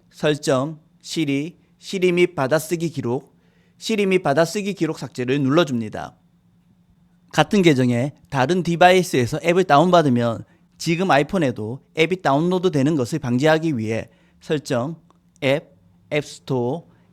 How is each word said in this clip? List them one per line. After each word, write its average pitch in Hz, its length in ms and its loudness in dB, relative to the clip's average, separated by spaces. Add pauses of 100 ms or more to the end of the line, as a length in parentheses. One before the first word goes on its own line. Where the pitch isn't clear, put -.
(120)
설정, 151 680 -2 (220)
시리, 151 560 -4 (200)
시리 185 340 -2
및 175 240 2
받아쓰기 156 540 -2
기록, 127 480 -6 (400)
시리 208 300 -2
및 185 160 2
받아쓰기 165 500 0
기록 160 240 -4
삭제를 131 440 -4
눌러줍니다. 127 760 -2 (1160)
같은 185 300 0
계정에 127 520 2 (160)
다른 143 340 0
디바이스에서 170 800 2
앱을 175 220 2
다운받으면 143 800 4 (340)
지금 170 320 -2
아이폰에도 139 680 -2 (160)
앱이 165 260 0
다운로드 170 480 0
되는 147 240 0
것을 131 240 -4
방지하기 151 580 0
위해 110 320 -6 (320)
설정, 143 540 -4 (480)
앱, 139 320 -2 (360)
앱스토어, 143 760 -6 (260)